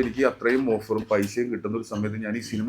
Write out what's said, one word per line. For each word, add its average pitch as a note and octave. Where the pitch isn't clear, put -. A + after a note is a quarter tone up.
എനിക്ക് A#2+
അത്രയും A#2+
ഓഫറും G#2+
പൈസയും G#2+
കിട്ടുന്ന G#2+
ഒരു A2
സമയത്ത് G#2+
ഞാൻ G#2
ഈ -
സിനിമ A2